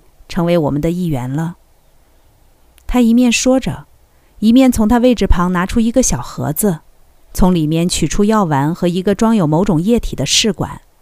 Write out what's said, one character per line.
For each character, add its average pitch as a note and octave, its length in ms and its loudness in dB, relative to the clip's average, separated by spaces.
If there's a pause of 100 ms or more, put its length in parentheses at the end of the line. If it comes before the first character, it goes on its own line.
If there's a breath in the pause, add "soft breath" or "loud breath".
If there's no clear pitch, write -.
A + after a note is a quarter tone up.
(280)
成 E3+ 200 -2
为 F3 100 2
我 C#3+ 140 0
们 D3 100 -2
的 E3 80 -2
一 F3+ 160 -4
员 B2+ 260 -4
了。 E3 260 -6 (1300)
他 B3 140 0
一 A3+ 120 4
面 B3 180 4
说 C4 280 0
着， D#3+ 260 -8 (540)
一 A3 140 2
面 C4 180 6
从 A3 160 0
他 A#3 120 2
位 B3 140 4
置 G3 140 0
旁 F3+ 240 2
拿 F3+ 140 -2
出 A#3 160 -2
一 A3+ 100 0
个 - 100 2
小 - 200 -2
盒 B2 320 -8
子， F3+ 260 -2 (540)
从 F#3 200 4
里 D#3 140 0
面 E3 220 0
取 - 180 -2
出 G3+ 160 0
药 G#3 220 2
丸 D3+ 280 0
和 F3+ 140 -2
一 F3 160 -2
个 G3+ 100 0
装 A3+ 220 2
有 F#3 100 2
某 D#3 200 0
种 D#3 160 0
液 A3+ 180 0
体 - 160 -6
的 C3 100 -4
试 - 280 0
管。 - 280 -8 (200)